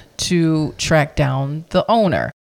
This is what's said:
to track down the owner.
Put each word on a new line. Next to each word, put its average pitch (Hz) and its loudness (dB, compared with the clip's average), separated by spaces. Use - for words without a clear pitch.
to 160 0
track 151 0
down 139 -2
the - 0
owner. 170 2